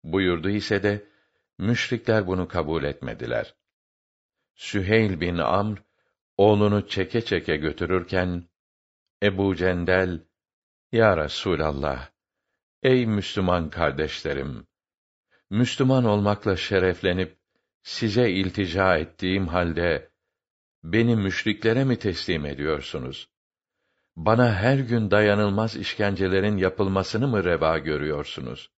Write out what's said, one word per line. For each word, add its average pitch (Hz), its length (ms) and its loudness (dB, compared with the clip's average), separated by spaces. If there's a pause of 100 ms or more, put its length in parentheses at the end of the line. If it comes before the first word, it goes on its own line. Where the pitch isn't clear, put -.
buyurdu 90 460 0
ise 101 340 -2
de, 104 240 -2 (500)
müşrikler 113 680 0
bunu 92 200 -2
kabul 80 360 -2
etmediler. 58 720 -6 (1000)
Süheyl 101 680 0
bin 87 160 -2
Amr, 98 400 0 (600)
oğlunu 104 500 4
çeke - 340 -2
çeke 85 360 -2
götürürken, 87 840 -2 (800)
Ebu 98 320 2
Cendel, 90 640 0 (720)
"Ya 110 260 4
Resulallah, 73 920 -4 (760)
ey 131 220 4
Müslüman 92 640 0
kardeşlerim, 71 1000 -4 (840)
Müslüman 123 560 2
olmakla 104 500 2
şereflenip, 92 840 0 (460)
size 113 480 0
iltica 92 680 0
ettiğim 92 500 -2
halde, 85 640 0 (720)
beni 113 320 2
müşriklere 110 680 0
mi 127 160 0
teslim 85 460 -2
ediyorsunuz? 71 840 -6 (840)
Bana 113 380 4
her 123 240 2
gün 117 340 0
dayanılmaz 104 640 2
işkencelerin 98 840 0
yapılmasını 95 680 0
mı 107 160 0
reva 80 340 2
görüyorsunuz? 73 1000 -6